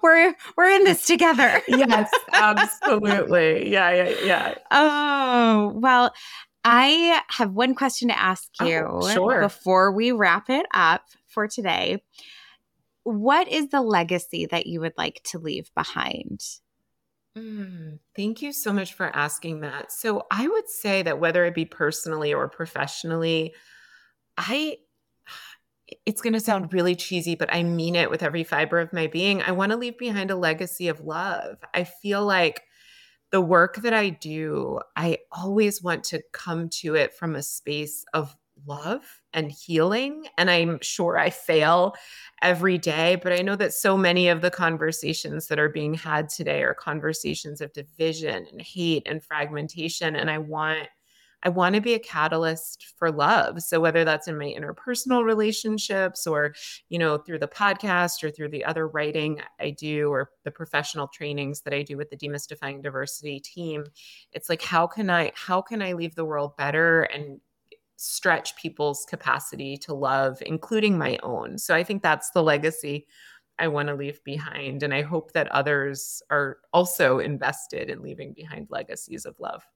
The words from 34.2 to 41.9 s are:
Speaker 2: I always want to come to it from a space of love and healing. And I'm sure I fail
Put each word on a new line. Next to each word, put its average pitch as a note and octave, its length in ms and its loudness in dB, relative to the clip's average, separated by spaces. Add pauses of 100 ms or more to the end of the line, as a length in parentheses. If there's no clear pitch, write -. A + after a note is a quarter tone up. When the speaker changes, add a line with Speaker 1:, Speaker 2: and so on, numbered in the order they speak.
Speaker 2:
I E3 220 0 (140)
always G3+ 500 0
want F3 220 -4
to D#3+ 180 -6 (100)
come E3+ 360 -6 (120)
to D#3 140 -4
it D3+ 180 2
from E3 220 -6
a C#3+ 80 -6
space D3 600 -8 (100)
of D3+ 200 -2 (320)
love D3 360 -8 (300)
and D#3 180 -4
healing. G#3+ 760 -2 (140)
And F3+ 120 4
I'm E3+ 300 2
sure E3+ 380 -2
I D#3 120 2
fail E3+ 640 2 (460)